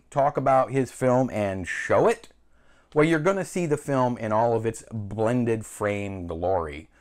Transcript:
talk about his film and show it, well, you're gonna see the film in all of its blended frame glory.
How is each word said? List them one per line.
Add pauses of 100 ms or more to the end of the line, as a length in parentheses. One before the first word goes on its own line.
(120)
talk
about
his
film
and
show
it, (680)
well,
you're
gonna
see
the
film
in
all
of
its
blended
frame
glory. (120)